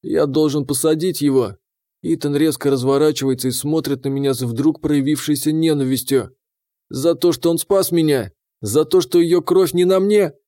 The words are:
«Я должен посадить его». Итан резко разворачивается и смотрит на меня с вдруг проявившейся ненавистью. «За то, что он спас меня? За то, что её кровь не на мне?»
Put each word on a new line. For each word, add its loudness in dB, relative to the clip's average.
«Я -2
должен 0
посадить -2
его». 0
Итан -2
резко 0
разворачивается 0
и -2
смотрит -4
на -4
меня -2
с -4
вдруг -2
проявившейся -2
ненавистью. -2
«За -2
то, 2
что 0
он 0
спас 0
меня? 0
За 0
то, 2
что 0
её 2
кровь 2
не 2
на 4
мне?» 2